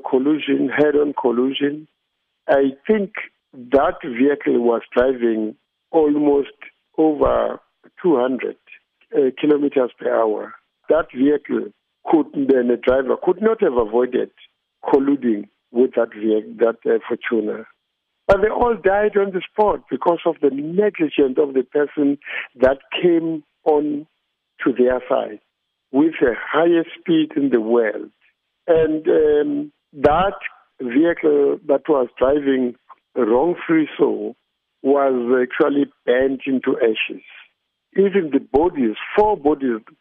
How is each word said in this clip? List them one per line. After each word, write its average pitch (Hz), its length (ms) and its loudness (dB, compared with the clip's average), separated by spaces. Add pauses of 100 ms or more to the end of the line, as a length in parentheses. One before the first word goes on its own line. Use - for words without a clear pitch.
collision, 139 600 0
head-on 147 500 2
collision. 135 680 -2 (600)
I 139 240 2 (160)
think 214 260 0 (400)
that 135 500 0
vehicle 135 600 0
was 117 180 2 (140)
driving 117 600 0 (360)
almost 147 580 2 (480)
over 123 640 0 (420)
two 165 140 2
hundred, 120 420 -2 (580)
uh, 135 240 2
kilometers 143 580 0
per 123 160 -4
hour. 110 400 -2 (360)
That 156 260 2
vehicle 127 560 -2 (340)
could, 151 280 2
then 131 340 0
the 120 140 2
driver 127 400 0
could 180 200 -2
not 220 200 0
have 143 160 0
avoided 117 520 -2 (600)
colliding 127 600 0 (220)
with 123 240 2
that 113 180 0
vehicle, 107 460 -2
that, 113 260 2
uh, 113 140 0 (100)
Fortuner. 110 560 -4 (640)
But 196 140 -2
they 214 80 0
all 240 260 -2
died 208 420 -2
on 196 140 -2
the 180 100 -6 (100)
spot 202 380 -2
because 165 360 -2
of 165 160 -2
the 143 80 2
negligence 151 880 -2
of 143 160 0
the 131 100 0
person 143 540 -2 (420)
that 131 200 2 (220)
came 165 420 0 (200)
on 147 420 0 (580)
to 131 100 2
their 123 360 2
side 113 300 -2 (520)
with 156 280 2
the 120 180 2
highest 165 520 0 (100)
speed 160 360 0
in 139 140 0
the 120 120 2
world. 107 500 0 (560)
And, 160 400 2
um, 147 640 2 (220)
that 156 440 0 (440)
vehicle 143 840 0
that 143 220 0
was 131 280 0
driving 131 580 0 (400)
wrongfully 151 840 0
so 107 380 -2 (480)
was 131 680 2
actually 143 360 0 (200)
burnt 131 400 0
into 131 320 -2
ashes. 110 460 -2 (720)
Even 190 360 2
the 135 80 2
bodies, 135 560 0 (220)
four 208 180 4
bodies, 139 460 -2 (200)